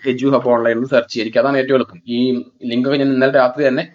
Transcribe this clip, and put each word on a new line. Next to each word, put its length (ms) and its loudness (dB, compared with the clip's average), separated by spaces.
എഡ്യു 220 -2
ഹബ് 200 2
ഓൺലൈൻ 280 2
എന്ന് 120 -4
സെർച്ച് 220 0
ചെയ്യുക. 140 -4
എനിക്ക് 160 0
അതാണ് 160 0
ഏറ്റവും 200 0
എളുപ്പം. 300 -6
ഈ 120 -4
ലിങ്ക് 220 -2
ഒക്കെ 100 0
ഞാൻ 120 0
ഇന്നലെ 240 2
രാത്രി 300 2
തന്നെ 200 0